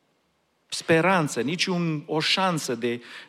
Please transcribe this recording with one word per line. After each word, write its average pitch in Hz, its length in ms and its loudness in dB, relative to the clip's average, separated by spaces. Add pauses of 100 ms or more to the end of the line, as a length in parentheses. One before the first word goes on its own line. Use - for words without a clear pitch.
(680)
speranță, 165 720 2
nici 151 260 -2
un, 170 400 -2
o 156 140 -2
șansă 165 540 0
de 117 280 -4 (260)